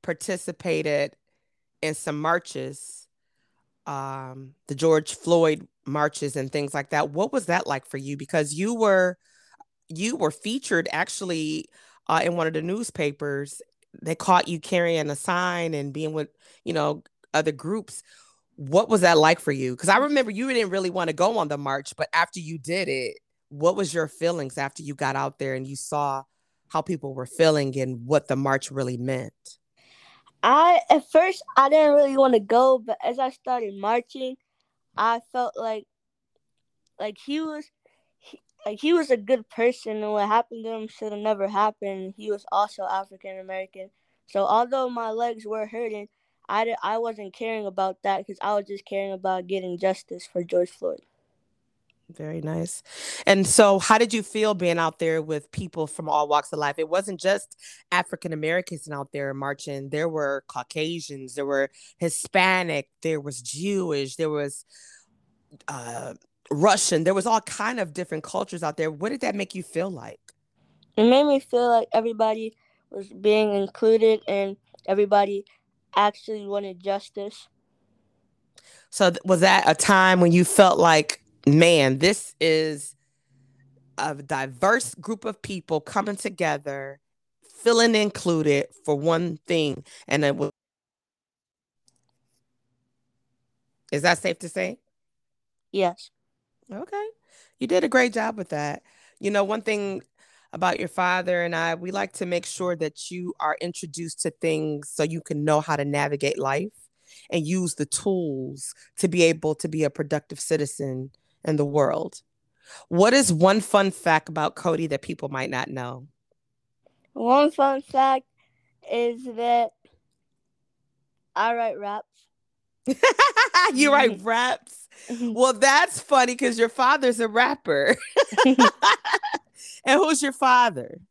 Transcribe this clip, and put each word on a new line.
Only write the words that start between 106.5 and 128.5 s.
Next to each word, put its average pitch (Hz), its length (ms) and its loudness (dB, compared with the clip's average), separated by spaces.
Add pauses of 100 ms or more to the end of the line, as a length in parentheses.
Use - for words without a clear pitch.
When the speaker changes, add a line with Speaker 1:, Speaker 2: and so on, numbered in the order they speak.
Speaker 1:
and 160 160 -2
use 180 300 -4
the 147 100 -4
tools 147 880 -6 (240)
to 190 100 -2
be 170 160 4
able 160 320 2
to - 120 -8
be 156 160 -2
a 143 60 2
productive 147 500 -6
citizen 139 720 -4 (320)
in 156 140 0
the 147 80 2
world. - 560 -2 (680)
What 196 240 6
is 254 180 4
one 190 300 4
fun 196 300 2
fact 160 360 0
about 156 280 -4
Cody 165 320 -2
that 143 140 -4
people - 280 -10
might 131 200 -6
not 131 200 -4
know? 127 380 -10 (1080)
Speaker 2:
One 269 380 4
fun 277 300 0
fact 269 440 2 (640)
is 240 320 -2 (120)
that 233 360 2 (1600)
I 220 180 0
write 226 260 -4
raps. 202 280 -10 (800)
Speaker 1:
<laughs> 262 80 -2 (800)
You 277 180 4
write 277 200 6
Speaker 2:
Mm-hmm. 190 160 -8
Speaker 1:
raps? 240 600 -2 (220)
Speaker 2:
Mm-hmm. 240 240 -6
Speaker 1:
Well, 254 200 4
that's 269 460 4
funny 247 360 4
'cause 247 240 0
your 233 100 4
father's 254 500 2
a 233 80 -2
rapper. 214 680 2 (160)
<laughs> 508 340 4
Speaker 2:
<laughs> - 0 - (1400)